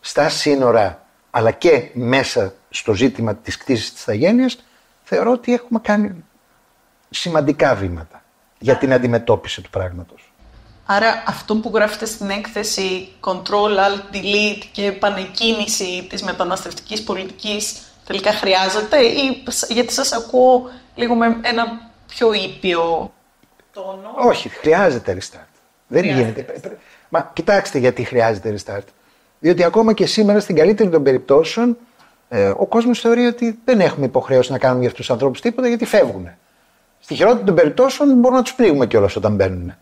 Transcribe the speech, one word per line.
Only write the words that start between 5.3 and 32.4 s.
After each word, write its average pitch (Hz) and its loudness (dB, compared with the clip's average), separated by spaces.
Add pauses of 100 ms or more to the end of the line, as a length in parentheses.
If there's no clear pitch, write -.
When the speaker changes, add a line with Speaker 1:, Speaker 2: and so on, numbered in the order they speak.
Speaker 1:
ότι 240 -2
έχουμε 240 -2
κάνει 208 -2 (880)
σημαντικά 151 0
βήματα 87 -8 (360)
για 123 2
την 127 0
αντιμετώπιση 117 0
του 90 -20
πράγματος. 90 -10 (580)
Speaker 2:
Άρα 214 0
αυτό - -4
που 226 -4
γράφετε 214 -2
στην 202 -10
έκθεση, 196 -6 (120)
Control, 208 -2
Alt, 202 -2
Delete 202 -2 (100)
και 202 -6
επανεκκίνηση 202 -4
της 202 -10
μεταναστευτικής 185 -8
πολιτικής, 208 -8 (280)
τελικά 196 -2
χρειάζεται 202 0
ή 262 2
σ-, - -6
γιατί 233 -2
σας 262 -2
ακούω 254 2 (240)
λίγο 240 -2
με 233 2
ένα 233 -4 (180)
πιο 226 0
ήπιο 180 -2 (600)
τόνο; 190 -14
Speaker 1:
Όχι, 247 0
χρειάζεται 147 0
restart. - -20 (260)
Δεν 127 2
Speaker 2:
Χρειάζεται 131 0
Speaker 1:
γίνεται. 110 -6
Speaker 2:
restart. - -16 (320)
Speaker 1:
Μα 170 -2
κοιτάξτε 190 0
γιατί 123 0
χρειάζεται 113 0
restart. 101 -10 (540)
Διότι 170 2
ακόμα 220 4
και 208 2
σήμερα, 208 2
στην 196 -2
καλύτερη 202 4
των 160 2
περιπτώσεων, 156 2 (520)
ε, 98 0